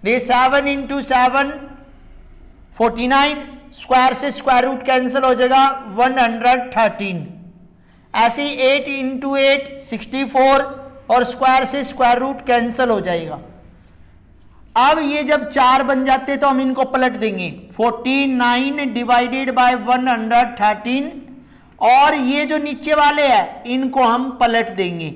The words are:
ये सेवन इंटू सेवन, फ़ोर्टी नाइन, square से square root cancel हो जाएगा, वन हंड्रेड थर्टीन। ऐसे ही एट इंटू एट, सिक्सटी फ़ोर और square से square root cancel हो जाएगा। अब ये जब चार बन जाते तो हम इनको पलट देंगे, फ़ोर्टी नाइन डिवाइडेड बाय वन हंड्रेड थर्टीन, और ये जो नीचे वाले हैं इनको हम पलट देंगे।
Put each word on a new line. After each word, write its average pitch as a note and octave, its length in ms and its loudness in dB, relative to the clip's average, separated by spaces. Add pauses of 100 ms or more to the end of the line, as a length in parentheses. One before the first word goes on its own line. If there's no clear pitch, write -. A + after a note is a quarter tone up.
ये A#3+ 160 0
सेवन B3+ 460 2
इंटू C#4 360 -4
सेवन, C4 480 2 (1300)
फ़ोर्टी A#3 300 -2
नाइन, C#4+ 360 0 (300)
square B3+ 420 2
से C#4 160 -4
square B3+ 340 0
root C4 200 -4
cancel C4 380 0
हो B3+ 100 4
जाएगा, C4 340 4 (220)
वन B3+ 300 0
हंड्रेड A#3+ 520 2
थर्टीन। G3 560 -2 (880)
ऐसे A#3 300 0
ही D4 200 -4
एट C4+ 260 2
इंटू C4+ 480 -4
एट, C#4 440 0
सिक्सटी C4 440 -8
फ़ोर C4+ 360 4 (480)
और B3 160 4
square C4 400 2
से C4+ 180 -6
square B3 360 0
root C4+ 280 -6
cancel A#3+ 420 0
हो A3 120 0
जाएगा। E3 380 -6 (1400)
अब D4+ 220 4
ये D4 220 -2
जब C4+ 260 0
चार C4 340 4
बन C4 220 0
जाते C4 320 0
तो C#4 100 2
हम C4 140 2
इनको C4 240 0
पलट C4 320 -2
देंगे, F#3+ 320 -4 (240)
फ़ोर्टी A#3+ 540 0
नाइन B3+ 680 -2
डिवाइडेड A#3+ 600 0
बाय B3+ 240 2
वन B3 300 -2
हंड्रेड A#3+ 480 0
थर्टीन, A#3+ 560 -2 (680)
और C#4 340 6
ये C#4+ 300 0
जो D4+ 140 -2
नीचे D4 360 -4
वाले D4 320 4
हैं G#3+ 380 0
इनको C4 380 0
हम B3 260 2 (120)
पलट A3+ 300 0
देंगे। F3 440 -6